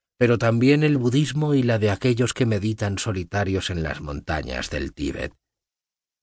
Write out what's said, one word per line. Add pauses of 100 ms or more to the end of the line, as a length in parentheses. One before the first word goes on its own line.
(180)
pero
también
el
budismo
y
la
de
aquellos
que
meditan
solitarios
en
las
montañas
del
Tíbet. (880)